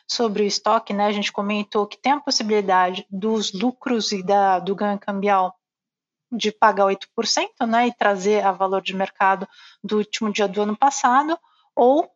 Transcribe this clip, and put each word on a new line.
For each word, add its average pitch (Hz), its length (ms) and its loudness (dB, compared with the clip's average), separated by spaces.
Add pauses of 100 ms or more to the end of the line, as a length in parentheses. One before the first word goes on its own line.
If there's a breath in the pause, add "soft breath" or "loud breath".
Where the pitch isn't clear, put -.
sobre 214 340 0
o - 20 2
estoque, 214 480 0
né, 202 120 0
a 208 60 2
gente 208 220 -4
comentou 208 520 -2
que - 160 -14
tem 262 120 2
a 294 80 -2
possibilidade 196 880 0
dos 208 400 -2
lucros 233 640 -2
e 190 100 -6
da, 196 340 4
do 180 160 -4
ganho 202 240 -4
cambial 196 560 0 (800)
de 214 180 -2
pagar 202 360 2
oito 196 280 -2
por 226 140 -6
cento, 302 400 -2
né, 233 200 2
e 233 60 -4
trazer 202 520 0
a 196 80 2
valor 190 280 -2
de 185 140 -8
mercado 190 500 0 (380 soft breath)
do 214 140 -2
último 208 340 -4
dia 202 160 0
do 196 140 -4
ano 208 160 -2
passado, 277 600 2 (380)
ou 269 400 4